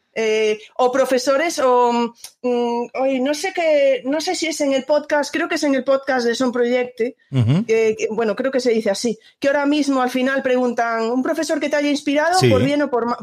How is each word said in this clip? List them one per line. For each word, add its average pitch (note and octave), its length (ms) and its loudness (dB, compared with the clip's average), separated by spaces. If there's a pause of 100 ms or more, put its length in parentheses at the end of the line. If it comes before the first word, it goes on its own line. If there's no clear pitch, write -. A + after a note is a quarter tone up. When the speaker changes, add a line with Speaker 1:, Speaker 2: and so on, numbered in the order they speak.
(180)
Speaker 1:
Eh, A3 420 0 (180)
o B3 160 2
profesores, C4+ 680 0
o, B3 320 4 (500)
mm, A#3+ 520 -2
oye, C4 260 0
no C#4 140 0
sé F#4 200 -4
qué, D4 520 2
no D4 160 -2
sé F4+ 140 -4
si D#4+ 120 -4
es D#4 140 -6
en C#4 100 0
el C4+ 140 0
podcast, D4 440 0
creo E4 200 -2
que F4 60 -2
es D4+ 80 -2
en C#4 120 2
el B3 80 -2
podcast C4+ 420 0
de A#3 100 0
Son B3 180 -2
Proyecte, B3 640 -2 (140)
Speaker 2:
Ujú. C3+ 360 2
Speaker 1:
eh, A3 300 2
que, - 120 -2
bueno, A3 240 -2
creo B3+ 160 -2
que C4 120 0
se B3 80 0
dice G#3+ 200 0
así, G#3 300 -2 (220)
que C#4 80 2
ahora C#4+ 160 0
mismo C#4 360 2
al B3 80 0
final C4 320 0
preguntan, A#3+ 680 0
"¿Un B3+ 100 0
profesor D#4 380 -2
que D4+ 80 -2
te D4 80 -2
haya D4 140 0
inspirado D4 500 0
Speaker 2:
Sí. G#3+ 100 4
Speaker 1:
por G3+ 140 4
bien C#4+ 200 0
o C#4 60 -2
por A#3 180 -2
ma-, A#3+ 160 -4